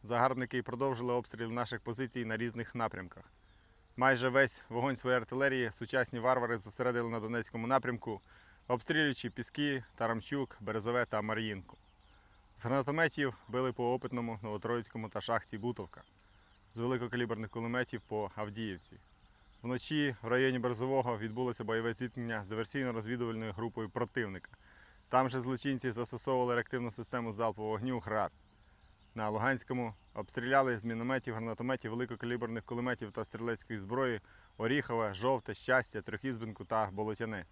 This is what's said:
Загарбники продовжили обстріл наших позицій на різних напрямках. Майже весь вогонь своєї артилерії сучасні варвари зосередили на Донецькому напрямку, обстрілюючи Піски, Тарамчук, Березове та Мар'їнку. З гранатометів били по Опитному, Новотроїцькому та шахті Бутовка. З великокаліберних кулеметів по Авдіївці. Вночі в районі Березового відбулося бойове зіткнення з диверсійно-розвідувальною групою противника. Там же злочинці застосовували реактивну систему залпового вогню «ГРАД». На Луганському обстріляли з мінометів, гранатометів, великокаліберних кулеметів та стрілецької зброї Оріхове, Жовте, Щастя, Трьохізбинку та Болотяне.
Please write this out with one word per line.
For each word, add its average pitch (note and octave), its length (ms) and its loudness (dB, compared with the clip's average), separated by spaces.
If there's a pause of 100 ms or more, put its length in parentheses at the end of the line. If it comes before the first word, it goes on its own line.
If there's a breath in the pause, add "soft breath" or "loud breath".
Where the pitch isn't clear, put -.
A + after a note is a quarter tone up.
Загарбники B2 600 2
продовжили B2 500 0
обстріл A2+ 380 -4
наших A#2+ 300 -2
позицій A#2+ 440 -4
на A2 120 -2
різних A#2 380 -4
напрямках. F#2+ 480 -4 (760 soft breath)
Майже B2+ 320 6
весь C3 400 4
вогонь B2 260 0
своєї B2+ 260 2
артилерії B2+ 500 2
сучасні A#2+ 480 0
варвари A#2+ 380 4
зосередили A#2 520 0
на A2+ 100 -2
Донецькому A2+ 480 -4
напрямку, A#2+ 540 2 (460 loud breath)
обстрілюючи C3+ 600 2
Піски, C3+ 540 -2 (120)
Тарамчук, A#2 640 -2
Березове A2+ 460 0
та G#2+ 160 -2
Мар'їнку. G#2+ 560 -4 (800 soft breath)
З - 100 -12
гранатометів C#3 680 2 (140)
били B2+ 260 0
по A#2+ 200 2
Опитному, A#2+ 480 -4
Новотроїцькому A2+ 680 -4
та G#2 120 -4
шахті A2+ 360 0
Бутовка. G#2+ 440 -6 (720 soft breath)
З A#2 40 -8
великокаліберних A#2 680 -2
кулеметів A#2 520 -2
по G#2+ 340 -4
Авдіївці. G#2 600 -6 (680 soft breath)
Вночі C3 580 0
в A#2+ 60 -8
районі B2+ 320 4
Березового B2 580 2
відбулося A#2 460 -2
бойове A2+ 300 2
зіткнення A#2 500 -4
з G2 80 -10
диверсійно-розвідувальною A2+ 1000 -2
групою A2 360 -4
противника. G#2+ 640 -2 (580 loud breath)
Там C3 200 6
же B2+ 120 0
злочинці C3 500 0
застосовували B2 640 2
реактивну A#2+ 380 0
систему A#2 400 -4
залпового G#2+ 400 0
вогню A#2+ 280 0
«ГРАД». G#2 320 2 (840 soft breath)
На G#2+ 140 0
Луганському A#2 640 0 (200)
обстріляли B2+ 640 2
з G#2 80 -6
мінометів, A#2 500 -2
гранатометів, A#2 560 -2
великокаліберних A#2 720 -4
кулеметів A#2+ 480 -4
та A2 140 -4
стрілецької A2+ 540 -6
зброї A#2 420 0 (360 loud breath)
Оріхове, A#2 560 2
Жовте, A2+ 400 0
Щастя, B2+ 480 2
Трьохізбинку A2 640 -6
та A2 260 2
Болотяне. G#2+ 600 -4